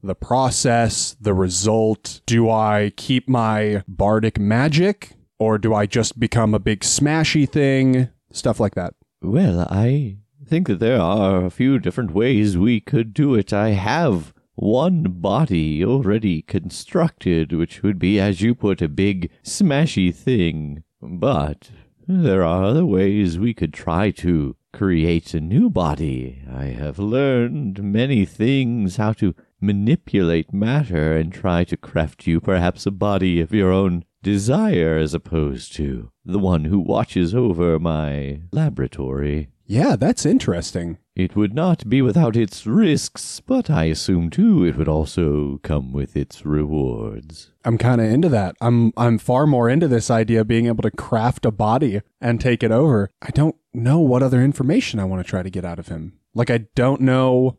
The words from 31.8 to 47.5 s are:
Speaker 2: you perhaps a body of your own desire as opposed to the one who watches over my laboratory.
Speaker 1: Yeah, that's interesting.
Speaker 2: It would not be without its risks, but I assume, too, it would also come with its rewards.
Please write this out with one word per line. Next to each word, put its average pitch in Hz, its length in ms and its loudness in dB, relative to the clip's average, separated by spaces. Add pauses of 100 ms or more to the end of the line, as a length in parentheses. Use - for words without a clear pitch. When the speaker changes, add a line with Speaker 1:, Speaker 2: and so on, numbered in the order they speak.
Speaker 2:
you 82 120 2
perhaps 90 460 -2
a 101 60 0
body 95 500 0
of 80 140 -2
your 95 180 4
own 95 320 0 (180)
desire 101 760 0
as 78 160 -2
opposed 73 600 -4
to 64 360 -8 (120)
the 92 160 -4
one 90 280 0
who 98 120 2
watches 95 560 0
over 87 440 2
my 73 600 -4 (120)
laboratory. 71 960 -4 (180)
Speaker 1:
Yeah, 123 300 0
that's 156 300 -2
interesting. 87 720 -2 (180)
Speaker 2:
It 90 200 -2
would 104 180 0
not 165 340 0
be 131 140 2
without 123 340 2
its 110 300 -2
risks, 151 760 0
but 262 300 -2
I 82 140 2
assume, 82 440 0
too, 180 360 4
it 76 120 0
would 76 120 0
also 73 720 0
come 67 300 -4
with 69 240 -6
its - 280 -8
rewards. 73 1080 -4 (140)